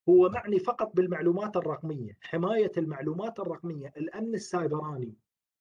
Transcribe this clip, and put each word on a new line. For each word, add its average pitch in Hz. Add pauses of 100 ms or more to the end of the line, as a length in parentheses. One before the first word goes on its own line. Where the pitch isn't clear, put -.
هو 180
معني 208
فقط 220
بالمعلومات 180
الرقمية، 151
حماية 196
المعلومات 160
الرقمية، 160
الأمن 214
السايبراني. 151 (460)